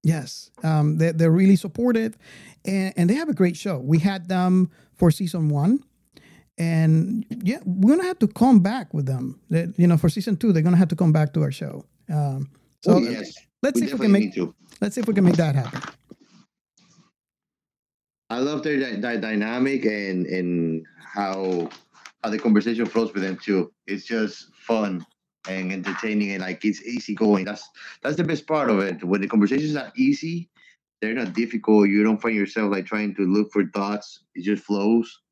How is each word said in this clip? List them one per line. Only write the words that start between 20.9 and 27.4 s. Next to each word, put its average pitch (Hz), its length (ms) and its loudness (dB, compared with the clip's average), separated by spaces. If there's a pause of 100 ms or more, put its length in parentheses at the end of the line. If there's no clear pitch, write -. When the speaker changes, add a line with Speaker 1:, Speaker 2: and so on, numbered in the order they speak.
Speaker 2:
how, 95 680 -4 (540)
how 113 80 -4
the 107 80 -4
conversation 110 480 2
flows 113 260 -2
with 98 100 -4
them 92 200 -4
too. 95 300 -2 (140)
It's 98 180 -8
just 110 500 -6
fun 101 500 -4 (440)
and 92 240 -6
entertaining, 98 600 -4
and, 95 100 -6
like, 92 220 -10
it's 104 180 -2
easy 113 320 -8
going. 104 300 2